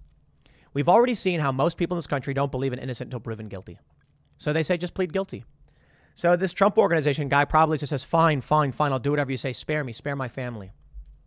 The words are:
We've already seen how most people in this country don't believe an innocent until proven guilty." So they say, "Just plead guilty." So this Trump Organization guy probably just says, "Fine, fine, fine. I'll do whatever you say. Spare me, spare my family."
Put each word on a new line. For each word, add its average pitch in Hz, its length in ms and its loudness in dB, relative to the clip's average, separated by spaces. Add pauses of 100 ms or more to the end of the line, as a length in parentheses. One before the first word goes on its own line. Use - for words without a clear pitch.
(720)
We've 143 160 0
already 233 260 6
seen 175 260 0
how 143 120 0
most 139 240 0
people 175 200 -2
in - 20 -2
this 156 80 -4
country 139 280 -4
don't 135 180 0
believe 131 200 -2
an 123 60 -8
innocent 127 300 -8
until 120 120 -8
proven 107 280 -8
guilty." 92 300 -14 (600)
So 151 140 -4
they 160 100 0
say, 175 160 -2
"Just 170 160 -8
plead 180 180 -4
guilty." 190 320 -6 (720)
So 175 180 4
this 175 180 0
Trump - 240 2
Organization 156 520 2
guy 143 160 4
probably 156 340 4
just 143 120 -4
says, 139 120 -2
"Fine, 160 380 2
fine, 147 320 2
fine. 147 200 0
I'll 135 60 0
do 131 120 0
whatever 143 200 0
you 135 60 -2
say. 127 160 -4
Spare 151 320 -4
me, 127 80 -8
spare 143 240 -6
my 131 120 -4
family." 117 440 -8 (540)